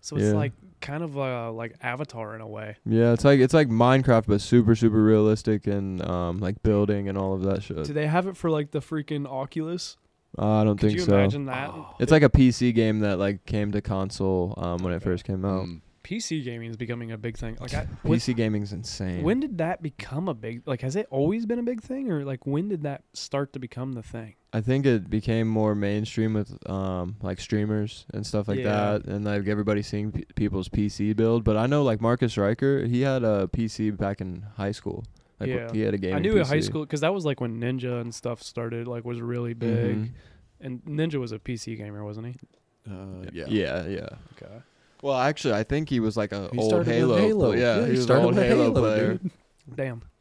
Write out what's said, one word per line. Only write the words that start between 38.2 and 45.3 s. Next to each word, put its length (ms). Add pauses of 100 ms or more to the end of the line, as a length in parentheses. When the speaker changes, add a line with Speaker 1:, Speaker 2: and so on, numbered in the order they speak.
Speaker 1:
started, 420
like, 180
was 160
really 340
big. 420
Speaker 2:
Mm-hmm. 180 (460)
Speaker 1:
And 240
Ninja 320
was 160
a 80
P 160
C 180
gamer, 300
wasn't 240
he? 60 (540)
Speaker 3:
Uh, 440
yeah. 160
Speaker 2:
Yeah, 400
yeah. 200 (260)
Speaker 1:
Okay. 280 (400)
Speaker 2:
Well, 160
actually, 360